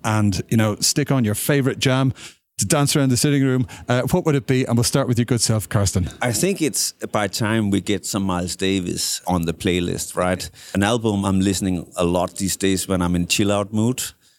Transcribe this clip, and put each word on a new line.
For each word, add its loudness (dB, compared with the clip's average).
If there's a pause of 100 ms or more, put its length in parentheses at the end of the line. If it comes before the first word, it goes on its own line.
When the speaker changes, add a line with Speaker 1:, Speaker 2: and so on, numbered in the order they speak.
Speaker 1:
and, 2
you 0
know, 2
stick 0
on 2
your 0
favorite 0
jam 2 (420)
to -2
dance 2
around 4
the 2
sitting 2
room, 2 (200)
uh, 2 (100)
what 2
would 2
it -2
be? 2
And 2
we'll 4
start 2
with 0
your 2
good 0
self, 0
Karsten. 0 (140)
Speaker 2:
I 0
think 0
it's -2 (200)
by 0
time 0
we 2
get -4
some -2
Miles -2
Davis -2
on 0
the -2
playlist, -2
right? -2 (240)
An 0
album 0
I'm 2
listening -2
a 0
lot 0
these -4
days -2
when 0
I'm 0
in 0
chill 0
out -2
mood 0 (360)